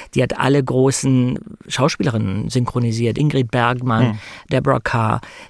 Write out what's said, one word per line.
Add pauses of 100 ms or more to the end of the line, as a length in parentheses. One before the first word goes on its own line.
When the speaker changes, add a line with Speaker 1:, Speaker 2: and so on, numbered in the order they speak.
(140)
Speaker 1:
Die
hat
alle
großen (300)
Schauspielerinnen
synchronisiert,
Ingrid
Bergmann,
Speaker 2:
Hm. (320)
Speaker 1:
Deborah
Carr. (280)